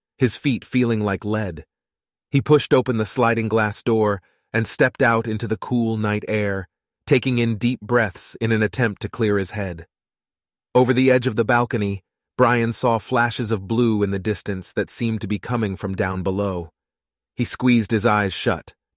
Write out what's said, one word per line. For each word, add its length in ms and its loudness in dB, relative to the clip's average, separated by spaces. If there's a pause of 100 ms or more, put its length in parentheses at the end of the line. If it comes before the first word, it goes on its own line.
(180)
his 180 2
feet 280 -2
feeling 360 0
like 240 -2
lead. 400 -6 (680)
He 120 2
pushed 320 4
open 240 2
the 80 0
sliding 420 2
glass 340 0
door 380 2 (320)
and 140 0
stepped 340 0
out 280 2
into 180 -4
the 100 -2
cool 400 -2
night 300 -2
air, 400 -2 (400)
taking 320 2
in 180 0
deep 240 -2
breaths 600 -2
in 100 0
an 140 2
attempt 380 -2
to 60 -8
clear 300 0
his 140 -4
head. 340 -8 (880)
Over 180 4
the 160 4
edge 200 4
of 80 -2
the 80 2
balcony, 580 0 (380)
Brian 320 4
saw 240 0
flashes 560 0
of 160 -4
blue 340 2
in 100 0
the 60 -2
distance 540 -6
that 160 -2
seemed 320 -4
to 60 -6
be 120 -4
coming 380 -4
from 180 -6
down 280 -2
below. 480 -4 (640)
He 80 -2
squeezed 460 2
his 160 2
eyes 260 2
shut, 420 -4 (220)